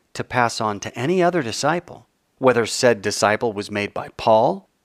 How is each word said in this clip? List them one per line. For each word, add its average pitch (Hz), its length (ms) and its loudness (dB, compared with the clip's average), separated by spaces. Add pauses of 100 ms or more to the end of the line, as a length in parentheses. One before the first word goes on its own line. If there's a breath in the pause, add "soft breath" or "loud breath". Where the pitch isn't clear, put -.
(140)
to 120 100 -8
pass 120 360 0
on 104 200 -4
to 110 180 -12
any 170 240 0
other 175 180 2
disciple, 127 680 -6 (300)
whether 120 280 4
said 117 340 2
disciple 104 520 0
was 101 180 -8
made 104 240 -4
by - 220 -10
Paul, 156 520 2 (160)